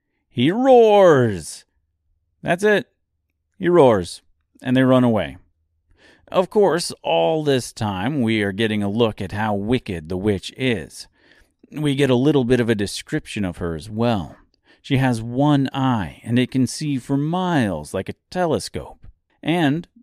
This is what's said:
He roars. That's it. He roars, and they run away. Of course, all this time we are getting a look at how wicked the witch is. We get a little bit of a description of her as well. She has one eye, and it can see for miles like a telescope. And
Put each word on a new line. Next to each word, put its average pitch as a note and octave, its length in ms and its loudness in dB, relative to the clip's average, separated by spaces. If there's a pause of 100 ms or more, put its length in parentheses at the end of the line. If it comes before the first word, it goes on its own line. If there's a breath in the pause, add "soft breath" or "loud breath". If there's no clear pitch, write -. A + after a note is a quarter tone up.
(280)
He B2+ 220 0
roars. G3+ 1120 4 (800)
That's F3 220 -2
it. G#3 240 2 (680)
He F3 120 -2
roars, B2 540 4 (380)
and B2+ 160 0
they C3 60 4
run B2+ 220 4
away. F#2+ 320 -2 (920 soft breath)
Of F#3 240 0
course, F3 400 2 (120)
all D#3+ 420 0
this C3+ 280 0
time A2 500 -4
we A2 200 0
are G2+ 80 0
getting G#2+ 320 -2
a G2+ 80 -4
look A2 300 -2
at F#2+ 100 -8
how G#2+ 240 -4
wicked G2 540 -6
the F2+ 80 -8
witch G2 400 -4
is. A#2 500 -6 (640 soft breath)
We D3 240 -4
get C3+ 160 0
a B2 60 4
little C3+ 280 2
bit A#2+ 140 2
of A#2 100 0
a A#2 60 2
description G#2 680 -6
of F2 140 -8
her E2 180 -6
as F2 120 -14
well. G#2+ 480 -4 (460 soft breath)
She C3+ 140 -2
has B2+ 260 0
one C3+ 500 0
eye, A#2+ 520 -4
and A#2 140 0
it B2 120 0
can C3 160 0
see C#3+ 320 -6
for C#3 180 -4
miles C#3+ 800 -2
like F#2+ 140 -6
a - 80 -12 (140)
telescope. C#3 760 -6 (360)
And D#3+ 440 -2 (160)